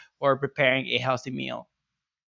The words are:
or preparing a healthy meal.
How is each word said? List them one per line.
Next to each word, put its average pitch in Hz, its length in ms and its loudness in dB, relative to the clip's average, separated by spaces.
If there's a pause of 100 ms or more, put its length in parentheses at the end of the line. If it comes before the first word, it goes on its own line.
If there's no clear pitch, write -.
(180)
or 139 200 2
preparing 131 500 2
a 120 100 0
healthy 127 320 -2
meal. 131 380 -8 (680)